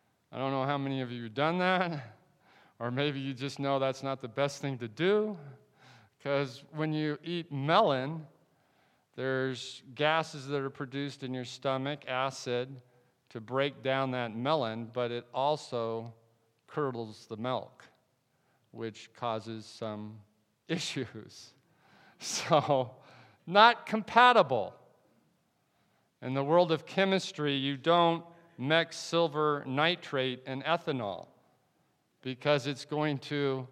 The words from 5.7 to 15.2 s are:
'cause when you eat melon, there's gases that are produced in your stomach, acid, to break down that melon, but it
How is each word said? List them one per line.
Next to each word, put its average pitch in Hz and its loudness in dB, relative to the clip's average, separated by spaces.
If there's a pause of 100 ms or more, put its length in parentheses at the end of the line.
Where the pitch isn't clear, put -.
'cause 139 -2
when 156 -2
you 151 -2
eat 170 -6
melon, 151 2 (880)
there's 131 -4 (120)
gases 151 2
that 143 -2
are 135 -4
produced 139 -8
in 127 -6
your 127 -6
stomach, 135 -4
acid, 131 -4 (500)
to 117 -10
break 127 -2
down 135 0
that 120 -4
melon, 117 0
but 120 -2
it 120 -6